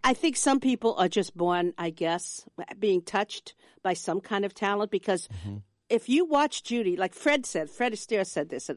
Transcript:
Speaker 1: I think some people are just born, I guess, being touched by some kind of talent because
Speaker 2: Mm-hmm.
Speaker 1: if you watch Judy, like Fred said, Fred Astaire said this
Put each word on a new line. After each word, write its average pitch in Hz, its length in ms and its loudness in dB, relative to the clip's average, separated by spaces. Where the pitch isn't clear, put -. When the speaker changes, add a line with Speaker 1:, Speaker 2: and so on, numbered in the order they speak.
Speaker 1:
I 254 100 6
think 294 220 0
some 269 240 4
people 240 340 2
are 180 140 2
just - 280 0
born, 175 400 2
I 170 140 -2
guess, 165 560 -4
being 196 240 2
touched - 520 -4
by 185 120 0
some 175 260 -4
kind 202 240 -2
of 196 100 -4
talent 202 380 -2
because 185 340 0
Speaker 2:
Mm-hmm. 101 120 -8
Speaker 1:
if 226 200 0
you 294 160 4
watch 302 380 2
Judy, 220 340 0
like 190 180 -2
Fred 294 300 0
said, 160 240 -4
Fred 240 240 -4
Astaire 208 320 -2
said 160 240 -4
this 135 280 -10